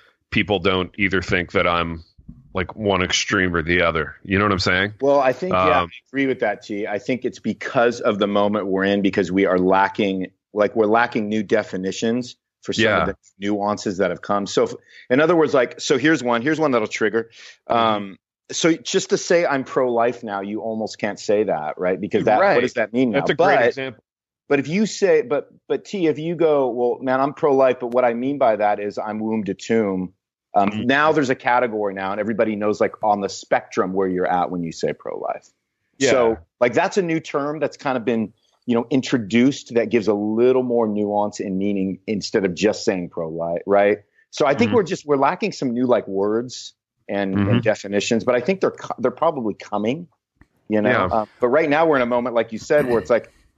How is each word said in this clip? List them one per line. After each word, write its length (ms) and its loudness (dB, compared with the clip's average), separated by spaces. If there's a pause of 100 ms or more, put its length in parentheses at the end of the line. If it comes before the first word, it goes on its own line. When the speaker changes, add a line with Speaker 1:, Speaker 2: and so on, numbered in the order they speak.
(300)
Speaker 1:
people 300 0
don't 380 0
either 240 0
think 320 -4
that 140 2
I'm, 360 -2 (500)
like, 220 -6
one 280 0
extreme 520 0
or 60 2
the 220 0
other. 400 -2
You 160 0
know 60 2
what 60 2
I'm 80 0
saying? 420 0
Speaker 2:
Well, 180 2
I 140 2
think, 200 -4
yeah, 280 4
Speaker 1:
Um, 100 -6
Speaker 2:
I 180 -20
agree 160 -2
with 140 -2
that, 240 -2
T. 240 -6
I 120 -6
think 260 -4
it's 140 -6
because 640 0
of 160 0
the 100 2
moment 400 0
we're 180 0
in, 160 2
because 300 0
we 140 4
are 140 2
lacking, 720 0 (220)
like, 220 0
we're 120 4
lacking 420 0
new 140 -2
definitions 920 -2 (280)
for 100 -8
some 120 0
Speaker 1:
Yeah. 180 2
Speaker 2:
of 60 0
the 60 -8 (240)
nuances 600 -4
that 100 2
have 140 -6
come. 240 -2
So, 160 0
if, 100 -2 (380)
in 100 4
other 140 4
words, 180 2
like, 260 0
so 200 0
here's 240 2
one, 180 0
here's 180 -2
one 120 2
that'll 160 0
trigger. 420 -2 (400)
Speaker 1:
Mm-hmm. 80 2
Speaker 2:
Um, 400 0 (340)
so 220 2
just 380 -2
to 60 2
say 280 2
I'm 180 0
pro-life 600 0
now, 180 -6
you 200 -6
almost 360 -6
can't 220 -6
say 240 0
that, 340 -4
right? 240 -2
Because 240 -2
that, 160 4
Speaker 1:
Right. 140 4
Speaker 2:
what 60 2
does 120 -4
that 180 -4
mean 200 0
now? 80 0
Speaker 1:
That's 120 0
a 40 0
Speaker 2:
But, 220 4
Speaker 1:
great 100 4
example. 360 -6 (460)
Speaker 2:
but 100 2
if 80 -6
you 180 0
say, 360 2
but, 280 -4 (180)
but 180 -4
T, 220 -2
if 100 0
you 180 -4
go, 340 2
"Well, 320 -2
man, 200 0
I'm 120 0
pro-life, 460 4
but 120 -6
what 120 2
I 100 2
mean 240 -4
by 180 4
that 240 0
is 180 -6
I'm 220 -6
womb 260 -2
to 80 -4
tomb," 600 -2 (440)
um, 120 4
Speaker 1:
Mm-hmm. 180 -2
Speaker 2:
now 240 4
there's 180 2
a 60 0
category 580 0
now, 180 -4
and 80 -4
everybody 360 0
knows, 260 -2
like, 220 0
on 180 2
the 80 -2
spectrum 640 -2
where 140 0
you're 200 0
at 220 0
when 140 -4
you 80 -6
say 220 -4
pro-life. 540 -8 (520)
Speaker 1:
Yeah. 120 4
Speaker 2:
So, 260 4 (220)
like, 140 2
that's 240 2
a 40 4
new 180 -2
term 400 -6
that's 180 -4
kind 200 -4
of 80 -4
been, 280 -2 (320)
you 100 0
know, 140 0
introduced 840 0
that 140 2
gives 180 2
a 60 4
little 500 2
more 240 0
nuance 520 -2
and 180 -4
meaning 500 -2
instead 380 -2
of 100 -2
just 300 0
saying 240 -2
pro-life, 580 -6
right? 320 4 (320)
So 160 -2
I 80 2
think 140 0
Speaker 1:
Mm-hmm. 60 0
Speaker 2:
we're 80 4
just, 220 -6
we're 120 2
lacking 360 0
some 180 -4
new, 140 0
like, 220 2
words 680 -4 (360)
and, 260 -2
and 120 2
Speaker 1:
Mm-hmm. 120 2
Speaker 2:
definitions, 640 0
but 120 2
I 60 2
think 200 -2
they're 100 2
co-, 280 -10
they're 120 0
probably 420 -2
coming, 540 -6 (640)
you 120 2
know? 80 2
Speaker 1:
Yeah. 160 2 (160)
Speaker 2:
Um, 60 -8 (120)
but 100 2
right 200 2
now 160 4
we're 120 4
in 40 2
a 40 2 (120)
moment, 180 -2
like 160 0
you 80 -10
said, 280 2
where 120 2
it's 100 -6
like, 220 0 (260)